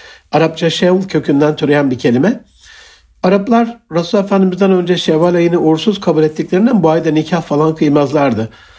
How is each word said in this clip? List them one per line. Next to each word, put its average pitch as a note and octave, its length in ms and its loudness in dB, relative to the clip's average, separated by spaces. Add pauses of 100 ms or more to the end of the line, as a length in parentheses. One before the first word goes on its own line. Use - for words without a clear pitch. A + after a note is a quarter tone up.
(320)
Arapça D#3+ 380 0
şev F#3 320 0
kökünden D3+ 540 0
türeyen C#3+ 340 0
bir B2 80 -4
kelime. C3+ 460 0 (760)
Araplar A3+ 560 0 (140)
Resul E3+ 260 -2
Efendimiz'den F#3+ 520 0
önce F3+ 260 0
Şevval E3+ 380 0
ayını E3+ 240 2
uğursuz D#3+ 420 0
kabul D#3 220 0
ettiklerinden F#3 600 0
bu D#3+ 80 4
ayda D#3+ 200 0
nikah D#3 320 -2
falan D#3 320 0
kıymazlardı. C#3+ 760 0 (300)